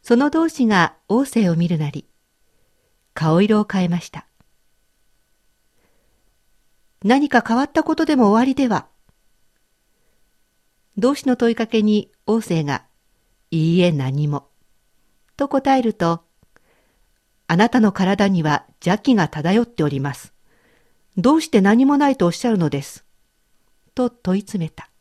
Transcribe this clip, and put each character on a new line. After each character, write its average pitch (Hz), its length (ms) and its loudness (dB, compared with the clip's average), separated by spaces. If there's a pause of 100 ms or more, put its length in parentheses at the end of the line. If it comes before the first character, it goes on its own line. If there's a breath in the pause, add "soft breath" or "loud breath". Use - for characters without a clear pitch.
そ - 160 0
の 285 140 2
同 330 180 0
志 269 160 -2
が 196 320 0 (120)
王 233 140 0
政 214 300 0
を 160 40 0
見 170 120 0
る 165 80 -2
な 151 140 -4
り、 - 160 -16 (1040)
顔 160 300 0
色 214 180 2
を 208 100 -4
変 185 140 -2
え 175 40 -2
ま 170 120 -2
し - 80 -20
た。 - 180 -18 (2750)
「何 269 240 2
か 240 180 2
変 233 120 0
わ 269 60 0
っ - 80 -10
た 311 120 0
こ 320 100 -2
と 311 120 -2
で 302 100 0
も 220 140 4
お 214 80 2
あ 247 60 2
り 262 100 -2
で 262 140 -2
は？」 190 200 -4 (2000)
同 240 180 0
志 - 140 -6
の 247 80 2
問 233 160 0
い - 20 -2
か 226 120 -4
け 220 160 0
に 214 280 0 (140)
王 220 120 0
政 165 300 -2
が、 139 200 -6 (680)
「い 165 240 0
い 185 60 4
え、 175 100 2
何 143 360 -2
も」 147 200 -8 (880)
と 277 100 -2
答 269 300 0
え 262 60 0
る 220 100 -2
と、 170 320 -4 (1200)
「あ 165 100 -2
な 220 120 4
た - 100 0
の 214 140 4
体 196 360 0
に 185 140 0
は 151 220 -2 (160)
邪 180 160 0
気 262 180 0
が 180 140 0
漂 180 360 0
っ - 20 -6
て 175 160 -6
お 147 80 0
り 131 100 -6
ま 139 140 -6
す。 - 180 -20 (840)
ど 247 160 4
う 320 80 2
し - 80 -12
て 214 100 4
何 214 240 4
も 285 140 2
な 285 100 2
い 269 80 0
と 190 80 0
お 175 60 2
っ - 20 -6
し - 140 -10
ゃ 233 40 0
る 220 60 0
の 160 140 0
で 143 100 -6
す？」 - 240 -18 (880)
と 247 140 -2
問 190 300 -4
い - 20 -2
詰 196 240 -8
め 156 60 -10
た。 - 200 -20 (100)